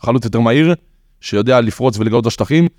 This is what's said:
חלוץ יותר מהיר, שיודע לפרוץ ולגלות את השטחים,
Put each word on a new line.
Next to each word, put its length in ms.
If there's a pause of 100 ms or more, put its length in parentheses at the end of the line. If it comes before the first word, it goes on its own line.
חלוץ 220
יותר 160
מהיר, 340 (460)
שיודע 400
לפרוץ 380
ולגלות 240
את 40
השטחים, 400 (120)